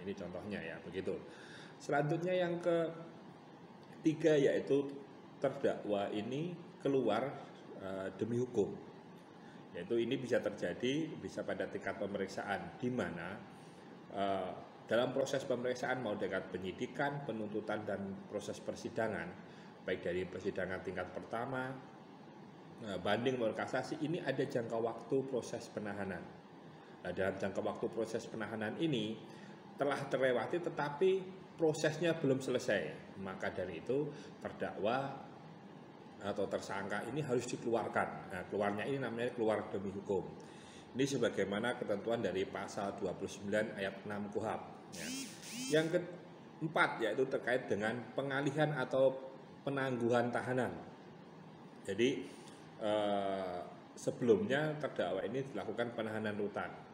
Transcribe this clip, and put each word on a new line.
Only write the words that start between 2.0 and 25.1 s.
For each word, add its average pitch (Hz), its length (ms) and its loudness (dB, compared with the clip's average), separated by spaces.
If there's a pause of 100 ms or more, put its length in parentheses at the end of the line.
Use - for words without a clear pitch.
yang 175 240 2
ketiga - 1800 2
yaitu 139 560 6 (480)
terdakwa 101 720 2
ini 127 400 -2 (320)
keluar, 127 480 4 (480)
eh, 95 400 -4
demi 120 240 2
hukum. 101 480 2 (800)
Yaitu 107 320 2
ini 123 160 2
bisa 117 240 2
terjadi, 123 720 0
bisa 95 320 -6
pada 95 240 -2
tingkat 98 240 -2
pemeriksaan, 98 800 -2
di 123 160 -2
mana, 90 480 -2 (720)
eh, 98 400 2 (400)
dalam 123 240 4
proses 135 320 0
pemeriksaan 127 560 0
mau 104 160 0
dekat 95 320 0
penyidikan, 127 720 -2
penuntutan, 107 640 -2
dan 98 400 -4
proses 104 320 -4
persidangan, 101 720 -2 (560)
baik 92 160 0
dari 90 240 0
persidangan 92 560 -2
tingkat 92 320 -4
pertama, 127 560 -2 (1120)
eh, 101 160 -2
banding 117 400 4
maupun 110 160 4
kasasi, 131 480 0
ini 156 160 2
ada 139 240 2
jangka 113 320 0
waktu 113 560 2